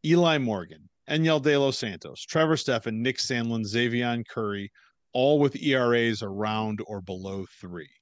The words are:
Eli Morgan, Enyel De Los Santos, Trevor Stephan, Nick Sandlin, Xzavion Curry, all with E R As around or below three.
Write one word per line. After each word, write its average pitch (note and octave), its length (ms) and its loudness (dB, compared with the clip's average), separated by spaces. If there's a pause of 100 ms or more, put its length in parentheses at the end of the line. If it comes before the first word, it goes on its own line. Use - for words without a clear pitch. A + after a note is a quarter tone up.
Eli E3 360 4
Morgan, G#2+ 500 -6 (200)
Enyel D#3 320 2
De D3 160 4
Los C#3 200 2
Santos, F2 440 -8
Trevor D#3+ 360 2
Stephan, A2+ 460 -2
Nick B2+ 140 0
Sandlin, A#2 480 -2
Xzavion A#2+ 640 0
Curry, G2+ 440 -6 (420)
all C#3 260 4
with C#3 180 2
E C#3 180 0
R B2 180 4
As A#2 300 0
around G#2+ 640 -4
or G2+ 140 -10
below F#2+ 440 -8 (140)
three. F2 300 -14 (120)